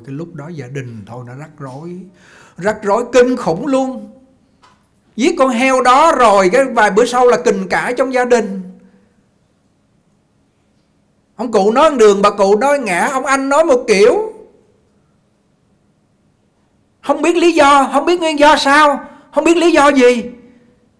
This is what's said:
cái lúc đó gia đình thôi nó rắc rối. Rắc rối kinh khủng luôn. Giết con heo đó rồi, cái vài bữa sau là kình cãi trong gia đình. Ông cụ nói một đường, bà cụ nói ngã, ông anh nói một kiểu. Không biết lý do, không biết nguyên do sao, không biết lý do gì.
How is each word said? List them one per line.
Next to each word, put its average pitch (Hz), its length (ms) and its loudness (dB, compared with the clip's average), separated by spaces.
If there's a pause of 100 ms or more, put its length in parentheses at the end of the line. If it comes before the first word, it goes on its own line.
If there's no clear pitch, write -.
cái 139 100 -16
lúc 170 180 -14
đó 143 140 -18
gia 139 200 -16
đình 123 380 -14
thôi 120 220 -16
nó 127 80 -18
rắc 151 140 -20 (100)
rối. 147 400 -16 (580)
Rắc 208 260 -6
rối 208 300 -2
kinh 254 240 2
khủng 190 300 -4
luôn. 262 440 -4 (1040)
Giết 330 240 -2
con 262 100 2
heo 262 320 0
đó 269 300 4
rồi, 294 380 4
cái 262 160 2
vài 226 260 0
bữa 214 140 2
sau 247 220 2
là 226 180 4
kình 190 240 -2
cãi 185 280 -4
trong 269 160 -2
gia 247 120 0
đình. 202 360 -2 (2750)
Ông 233 160 -10
cụ 208 200 2
nói 294 200 2
một 269 80 -4
đường, 202 220 4
bà 208 100 4
cụ 208 260 0
nói 285 220 0
ngã, 202 320 -4
ông 269 140 -6
anh 269 240 -2
nói 302 160 2
một 262 220 0
kiểu. 247 460 2 (2750)
Không 294 200 -4
biết 339 160 0
lý 339 140 2
do, 285 420 2
không 277 120 -2
biết 349 140 0
nguyên 311 200 -4
do 294 180 4
sao, 285 480 2 (280)
không 302 100 -2
biết 339 140 2
lý 339 140 2
do 294 180 4
gì. 247 340 2 (760)